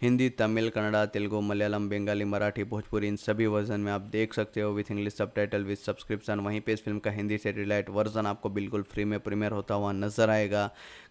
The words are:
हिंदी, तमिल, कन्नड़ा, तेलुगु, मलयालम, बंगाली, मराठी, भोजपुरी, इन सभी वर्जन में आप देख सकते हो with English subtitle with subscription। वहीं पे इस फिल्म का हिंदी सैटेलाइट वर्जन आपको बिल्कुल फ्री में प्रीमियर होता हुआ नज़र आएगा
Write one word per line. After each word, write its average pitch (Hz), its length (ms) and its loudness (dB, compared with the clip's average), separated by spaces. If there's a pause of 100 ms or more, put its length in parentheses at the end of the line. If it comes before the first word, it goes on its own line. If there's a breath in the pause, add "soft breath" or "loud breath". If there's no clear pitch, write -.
हिंदी, 127 280 6
तमिल, 113 400 2
कन्नड़ा, 107 360 2
तेलुगु, 104 360 -2
मलयालम, 104 480 0
बंगाली, 104 360 0
मराठी, 101 380 0
भोजपुरी, 107 440 -2
इन 104 80 0
सभी 110 300 0
वर्जन 104 340 2
में 104 120 0
आप 101 100 0
देख 107 320 0
सकते 107 280 -2
हो 104 200 0
with 104 100 -4
English 104 300 -2
subtitle 101 440 0
with 101 240 -4
subscription। 104 480 -4
वहीं 104 240 -2
पे 113 120 0
इस 107 100 -4
फिल्म 104 160 -2
का 104 120 -2
हिंदी 104 260 -2
सैटेलाइट 104 520 0
वर्जन 104 360 0
आपको 104 240 -2
बिल्कुल 101 320 -2
फ्री 104 240 -4
में 104 140 0
प्रीमियर 104 320 -2
होता 101 240 -2
हुआ 101 160 0
नज़र 104 380 2
आएगा 104 460 2 (360 loud breath)